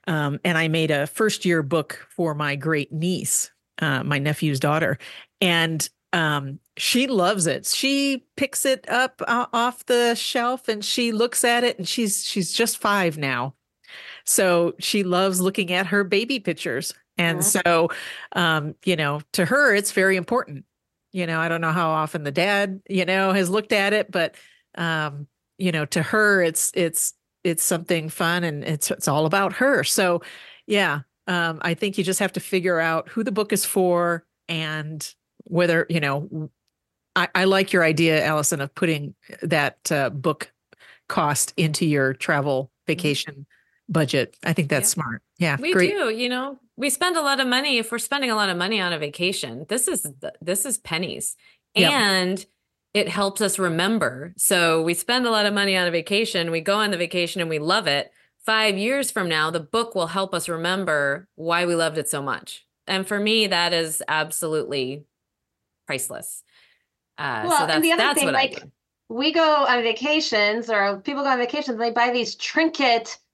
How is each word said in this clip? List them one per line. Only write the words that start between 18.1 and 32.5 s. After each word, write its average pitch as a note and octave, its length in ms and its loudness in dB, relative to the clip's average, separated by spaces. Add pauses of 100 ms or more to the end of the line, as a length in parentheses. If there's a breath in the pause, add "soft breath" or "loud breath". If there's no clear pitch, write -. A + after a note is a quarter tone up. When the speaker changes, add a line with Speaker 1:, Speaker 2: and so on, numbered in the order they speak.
Speaker 1:
um, D#3 440 0 (100)
you F#3 100 2
know, D3+ 240 -2 (140)
to F#3+ 100 2
her, B3 320 4
it's G3+ 160 0
very F#3+ 240 4
important. F3+ 480 -2 (480)
You F3+ 160 -4
know, D#3+ 120 -2
I E3 100 0
don't E3 100 0
know D#3+ 140 0
how E3+ 160 2
often D#3 340 -2
the C#3 80 -4
dad, G3 560 0
you F#3 160 0
know, F#3+ 300 2
has F#3+ 160 2
looked G#3 240 0
at G3+ 200 2
it, G#3+ 160 0
but, F3 260 -2 (400 soft breath)
um, D3+ 520 -4 (300)
you F#3 140 -2
know, D#3 160 0
to - 140 0
her, G3+ 400 4
it's, E3 340 0
it's, E3+ 380 0 (300)
it's E3 200 0
something E3 460 0
fun, E3+ 340 0
and D3+ 200 -4
it's, - 280 -2
it's - 160 -4
all D#3 180 2
about F#3+ 280 2
her. B3+ 300 2
So, F3 380 2 (460 loud breath)
yeah, F3+ 340 2 (260)
um, E3+ 340 0
I E3+ 120 0
think G3 240 -4
you F#3+ 60 2
just F3+ 160 -2
have F#3+ 140 0
to G#3 60 -4
figure F3+ 400 0